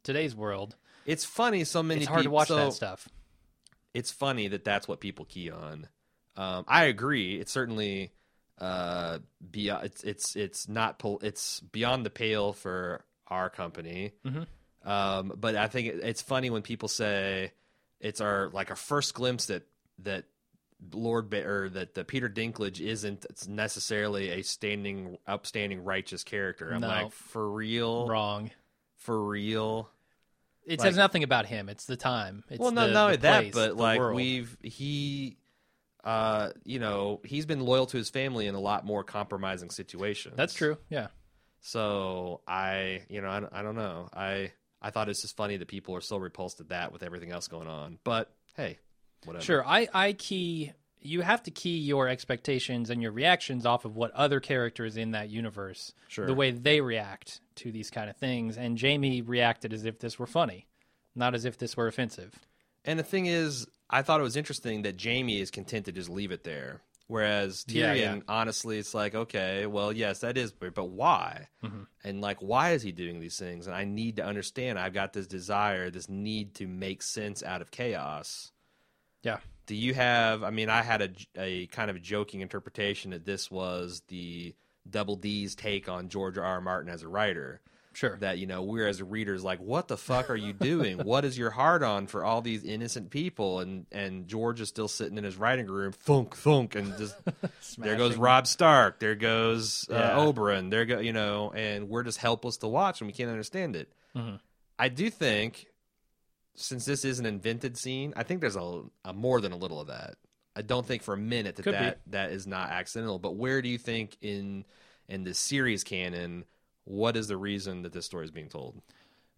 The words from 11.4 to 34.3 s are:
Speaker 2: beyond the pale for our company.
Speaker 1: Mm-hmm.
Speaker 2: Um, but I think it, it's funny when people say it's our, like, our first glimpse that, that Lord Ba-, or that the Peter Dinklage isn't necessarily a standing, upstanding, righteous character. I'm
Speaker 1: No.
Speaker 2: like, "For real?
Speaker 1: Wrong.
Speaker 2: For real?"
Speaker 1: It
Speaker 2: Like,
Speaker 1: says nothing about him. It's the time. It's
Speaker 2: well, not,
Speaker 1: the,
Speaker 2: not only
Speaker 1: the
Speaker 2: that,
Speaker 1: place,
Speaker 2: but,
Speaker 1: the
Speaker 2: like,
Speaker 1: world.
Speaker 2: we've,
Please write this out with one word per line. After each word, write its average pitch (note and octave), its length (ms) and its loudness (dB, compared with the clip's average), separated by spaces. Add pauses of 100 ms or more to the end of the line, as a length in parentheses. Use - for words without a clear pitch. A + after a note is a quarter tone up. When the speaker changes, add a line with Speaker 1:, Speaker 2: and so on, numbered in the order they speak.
Speaker 2:
beyond A#2 460 0
the G2+ 40 -2
pale G#2+ 440 0
for F2+ 500 -6 (240)
our F#2 220 0
company. F2 640 -8 (120)
Speaker 1:
Mm-hmm. - 640 -8
Speaker 2:
Um, G2 480 2
but A2 200 0
I G#2 100 4
think A2+ 220 -2
it, E2+ 140 -4
it's A2 200 -4
funny B2+ 260 0
when A2 140 -2
people A2+ 260 -6
say G2 640 0 (480)
it's G#2+ 220 -4
our, G2 280 2
like, F#2+ 200 -4
our F#2+ 60 -6
first - 380 0
glimpse B2 320 0
that, F2+ 200 -4 (380)
that F#2+ 200 -4 (680)
Lord A2+ 380 0
Ba-, G2+ 180 0
or G2 220 0
that F#2 240 -8
the F#2 100 -4
Peter B2 240 -2
Dinklage G#2+ 520 -4
isn't G2+ 460 -4 (220)
necessarily G#2 800 -2
a F#2 120 -4
standing, G2 720 -4 (100)
upstanding, G2 580 -4
righteous F#2+ 380 -4
character. F#2+ 500 -4
I'm A2+ 100 -2
Speaker 1:
No. A2+ 60 -2
Speaker 2:
like, G#2+ 240 -2
"For G#2+ 380 -6
real? A#2 560 0
Speaker 1:
Wrong. G#2+ 440 0 (480)
Speaker 2:
For A2+ 260 0
real?" A2 640 -2 (800)
Speaker 1:
It D#3+ 120 -2
Speaker 2:
Like, F#3+ 100 2
Speaker 1:
says F3+ 100 2
nothing F#3+ 240 6
about B2 240 4
him. G2+ 240 -6
It's - 160 -12
the B2+ 100 -4
time. G#2 540 -2
It's - 100 -8
Speaker 2:
well, A#3+ 120 4
not, A#3 160 6
Speaker 1:
the, A3+ 40 6
Speaker 2:
not G#3+ 120 8
only F#3+ 120 8
Speaker 1:
the A#2 60 0
Speaker 2:
that, F#3+ 180 10
Speaker 1:
place, G3+ 140 -2
Speaker 2:
but, A2 220 6
Speaker 1:
the A#2 60 2
Speaker 2:
like, A2+ 160 6
Speaker 1:
world. A#2+ 180 4
Speaker 2:
we've, B2+ 460 -2